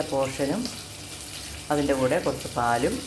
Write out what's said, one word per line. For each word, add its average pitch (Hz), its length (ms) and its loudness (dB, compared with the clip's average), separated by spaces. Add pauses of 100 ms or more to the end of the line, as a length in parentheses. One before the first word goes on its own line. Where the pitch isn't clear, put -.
(100)
പോർഷനും 139 500 2 (1120)
അതിൻ്റെ 147 280 4
കൂടെ 131 240 4
കുറച്ച് 131 320 -2
പാലും 120 380 4 (120)